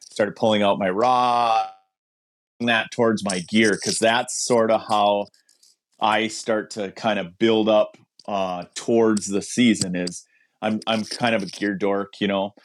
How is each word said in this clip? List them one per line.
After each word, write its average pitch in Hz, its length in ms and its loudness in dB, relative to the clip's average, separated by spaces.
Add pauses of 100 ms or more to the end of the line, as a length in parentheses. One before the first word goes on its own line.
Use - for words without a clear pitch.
(120)
started 104 240 -2
pulling 107 260 2
out 101 160 2
my 98 120 0
rod, 120 800 0 (920)
that 117 320 0
towards 113 340 0
my 90 140 -2
gear, 104 440 2
'cause 98 160 -2
that's 117 460 0
sort 113 260 2
of 107 160 2
how 104 400 2 (720)
I 107 280 2
start 107 440 -4
to 98 200 -8
kind 104 280 -2
of 90 180 -10
build 110 300 2
up, 107 300 2 (300)
uh, 92 380 -6 (100)
towards 110 520 2
the 98 140 -4
season 101 540 2
is 90 300 -8 (360)
I'm, 107 260 -2
I'm 110 160 -2
kind 117 320 -2
of 98 80 -2
a 87 40 -8
gear 101 280 -4
dork, 98 460 -2
you 104 60 0
know? 98 260 -2 (120)